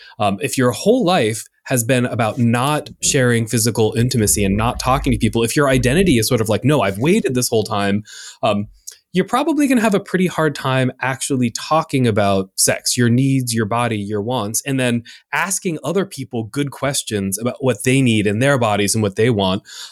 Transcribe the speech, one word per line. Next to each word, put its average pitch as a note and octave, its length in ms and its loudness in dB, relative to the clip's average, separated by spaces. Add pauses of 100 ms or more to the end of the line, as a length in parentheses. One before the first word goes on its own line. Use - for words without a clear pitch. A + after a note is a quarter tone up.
(180)
um, G2+ 240 -2
if - 160 -4
your B2 140 2
whole A#3 300 2
life D3 420 0 (200)
has B2 180 -2
been B2 220 0
about A#2 320 -2
not B2+ 540 2 (120)
sharing A#2+ 440 2
physical A2 480 0
intimacy A2+ 500 0
and F#2+ 100 2
not A2 240 -2
talking C3 340 2
to A2 60 2
people, A2+ 240 0
if A#2 140 -2
your C#3+ 140 4
identity C3 480 4
is G#2+ 100 0
sort A2+ 140 2
of G#2 80 -2
like, G3+ 120 0
"No, C3 200 2
I've G2 160 -2
waited E3+ 360 0
this B2 140 -2
whole A2 160 0
time," G2+ 380 -2 (400)
um, G#2 240 0 (460)
you're F3+ 120 0
probably D4 420 0
gonna B3 140 2
have G#3+ 140 2
a G3 40 2
pretty F#3 300 -2
hard D#3 260 0
time C3 460 0
actually B2+ 500 -2
talking D3 560 0
about G2+ 500 2
sex, - 400 -2
your A#2+ 140 4
needs, C3 420 2
your A2+ 140 0
body, A#2 320 -2
your G2+ 240 -4
wants, A2+ 420 -4
and C3+ 140 -2
then A#2+ 240 0 (300)
asking E3 500 -4
other E3+ 240 -2
people B2+ 380 -8
good C#3 260 -4
questions G#2+ 640 -4
about A#2 220 -4
what B2 240 -2
they C3+ 200 2
need A2 260 2
in G#2 100 0
their C#3 180 2
bodies G#2 380 2
and A2 80 0
what G2+ 140 -2
they A#2 140 2
want. G2 340 0 (280)